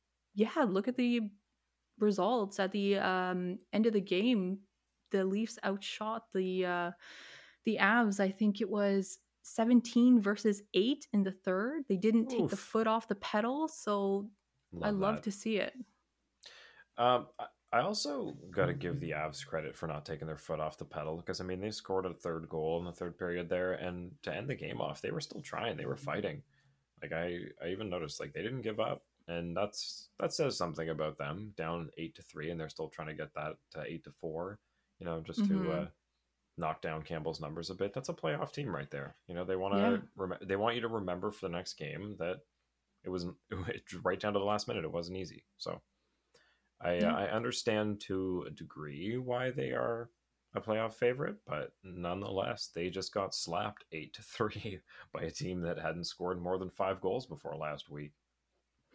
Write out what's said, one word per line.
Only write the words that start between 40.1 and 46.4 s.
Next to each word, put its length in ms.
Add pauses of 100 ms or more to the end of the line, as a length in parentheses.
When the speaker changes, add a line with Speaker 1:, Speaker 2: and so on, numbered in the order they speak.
Speaker 2:
rem-, 260
they 140
want 200
you 80
to 40
remember 440
for 160
the 40
next 220
game 460
that 260 (580)
it 60
wasn't, 260 (140)
<laughs> 20 (160)
it, 160 (220)
right 120
down 140
to 80
the 60
last 240
minute, 160
it 80
wasn't 240
easy. 260 (140)
So 240 (1000)